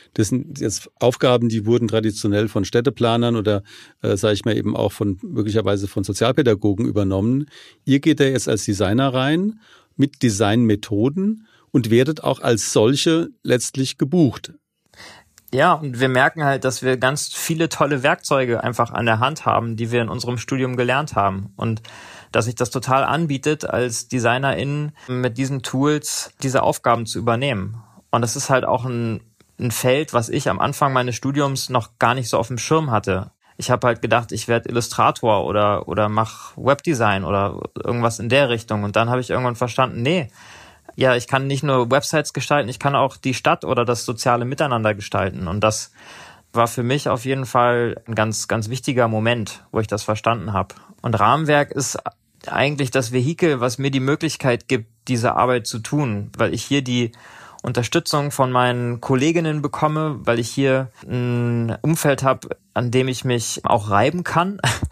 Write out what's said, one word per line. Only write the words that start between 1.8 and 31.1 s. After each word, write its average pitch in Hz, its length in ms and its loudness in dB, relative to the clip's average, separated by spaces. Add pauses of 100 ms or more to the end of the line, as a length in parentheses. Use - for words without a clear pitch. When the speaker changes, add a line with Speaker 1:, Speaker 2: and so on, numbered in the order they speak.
Speaker 1:
traditionell 107 640 0
von 101 160 -2
Städteplanern 120 720 0
oder, 104 260 0 (380)
äh, 110 160 0
sag 107 160 2
ich 101 100 -2
mal, 107 140 0
eben 107 180 -2
auch 107 160 0
von, 101 300 -2
möglicherweise 104 680 -2
von 101 160 -6
Sozialpädagogen 110 840 2
übernommen. 104 600 0 (400)
Ihr 139 160 4
geht 147 180 2
da 139 60 4
jetzt 135 240 0
als 113 160 0
Designer 110 480 2
rein 160 480 0 (340)
mit - 260 0
Designmethoden 113 1300 2 (240)
und 110 180 2
werdet 131 360 2
auch 135 160 0
als 120 320 0
solche 143 560 4 (120)
letztlich 127 560 -2
gebucht. 151 540 2 (1000)
Speaker 2:
Ja, 160 200 4
und 143 260 -4
wir 131 100 4
merken 139 340 2
halt, 135 220 0
dass 127 180 -2
wir 131 140 2
ganz 131 320 -2
viele 160 400 -2
tolle 143 340 0
Werkzeuge 135 600 0
einfach 120 280 -2
an 120 140 -2
der 110 140 4
Hand 139 260 -2
haben, 113 320 0
die 113 140 -4
wir 120 100 2
in 113 80 -2
unserem 120 280 -4
Studium 127 380 -4
gelernt 127 400 0
haben. 98 400 0
Und 110 260 -4 (520)
dass 110 120 2
sich 117 100 -6
das 123 140 -2
total 131 360 0
anbietet, 151 600 -2
als 120 440 -4
DesignerInnen 131 840 -2 (160)
mit 123 300 -2
diesen 131 260 -2
Tools 147 680 -2 (120)
diese 131 200 2
Aufgaben 117 420 0
zu - 120 -8
übernehmen. 113 640 -2 (300)
Und 117 100 2
das 117 140 -2
ist 143 140 -4
halt 131 160 2
auch 120 180 0
ein, 117 380 -4 (360)
ein 120 140 -2
Feld, 135 420 0
was 120 140 0
ich 139 220 -2
am - 100 -2
Anfang 143 320 0
meines 123 240 0